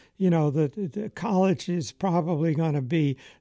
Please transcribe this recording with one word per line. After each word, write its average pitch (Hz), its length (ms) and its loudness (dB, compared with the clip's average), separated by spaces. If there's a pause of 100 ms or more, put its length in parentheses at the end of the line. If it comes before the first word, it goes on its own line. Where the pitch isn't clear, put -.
(160)
You 185 140 2
know, 156 200 4
the, 147 180 2
the 208 420 -6
college 190 580 0
is 175 240 -4
probably 165 640 0
gonna 151 260 0
be 139 380 0 (220)